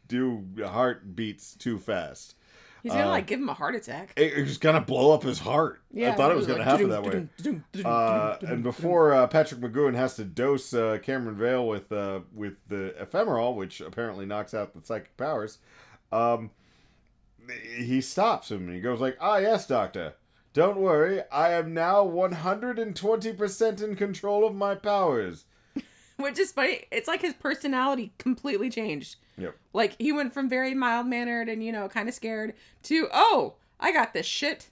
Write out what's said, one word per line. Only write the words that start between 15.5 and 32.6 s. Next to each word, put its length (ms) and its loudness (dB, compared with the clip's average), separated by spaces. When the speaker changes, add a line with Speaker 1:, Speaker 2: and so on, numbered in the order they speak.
Speaker 1:
um, 380 0
he 240 0
stops 500 0
him 160 -6
and 80 -8
he 60 -8
goes 200 -2
like, 180 -2
"Ah, 180 2
yes, 300 2
Doctor. 460 -2
Don't 240 4
worry, 440 2
I 200 4
am 220 0
now 300 4
one 300 2
hundred 460 -2
and 160 -4
twenty 380 0
percent 480 0
in 140 -4
control 500 2
of 100 -2
my 200 0
powers." 680 0
Speaker 2:
<laughs> 420 -14
Which 220 -4
is 120 2
funny. 400 -2
It's 160 -4
like 140 -2
his 120 -2
personality 840 -2
completely 520 -2
changed. 460 -6
Speaker 1:
Yep. 200 -8
Speaker 2:
Like, 260 0
he 120 0
went 200 -2
from 160 -4
very 280 -2
mild-mannered 720 -2
and, 140 -6
you 80 -4
know, 180 -6
kinda 220 -4
scared 420 -6